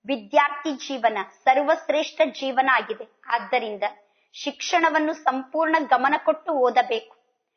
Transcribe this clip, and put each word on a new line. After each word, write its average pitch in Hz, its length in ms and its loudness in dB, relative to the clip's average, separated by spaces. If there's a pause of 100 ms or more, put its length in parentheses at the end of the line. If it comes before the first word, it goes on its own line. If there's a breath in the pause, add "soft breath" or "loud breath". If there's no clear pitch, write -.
ವಿದ್ಯಾರ್ಥಿ 269 800 -2
ಜೀವನ 226 300 -2 (260)
ಸರ್ವಶ್ರೇಷ್ಠ 294 760 0 (200)
ಜೀವನ 269 320 0
ಆಗಿದೆ. 220 540 -4
ಆದ್ದರಿಂದ 214 560 -4 (500)
ಶಿಕ್ಷಣವನ್ನು 311 800 0
ಸಂಪೂರ್ಣ 311 680 0
ಗಮನ 269 340 2 (100)
ಕೊಟ್ಟು 311 280 0
ಓದಬೇಕು. 240 640 0 (400)